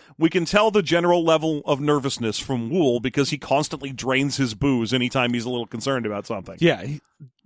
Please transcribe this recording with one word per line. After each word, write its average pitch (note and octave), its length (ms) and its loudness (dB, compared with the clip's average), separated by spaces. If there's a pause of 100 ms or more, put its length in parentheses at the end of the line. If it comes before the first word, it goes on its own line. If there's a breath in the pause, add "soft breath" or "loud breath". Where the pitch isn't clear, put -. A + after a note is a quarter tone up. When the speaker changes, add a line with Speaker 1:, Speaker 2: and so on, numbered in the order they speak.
(160 soft breath)
Speaker 1:
we D#3+ 140 2
can E3+ 160 0
tell G#3 240 4
the G3+ 140 4
general E3+ 420 2
level D#3+ 400 2
of C#3 160 0
nervousness C#3 560 0
from A#2 320 -4
Wool C#3 300 2
because C3 320 -2
he C#3+ 80 -4
constantly C#3+ 520 -2
drains C3 460 -2
his B2+ 160 0
booze A#2+ 400 0
anytime B2 400 0
he's A#2 120 -4
a B2 40 -6
little A#2+ 160 -4
concerned A#2+ 400 -4
about G#2 220 -6
something. F#2+ 320 -10
Speaker 2:
Yeah. D3+ 240 2
He, C#3+ 180 -10 (440)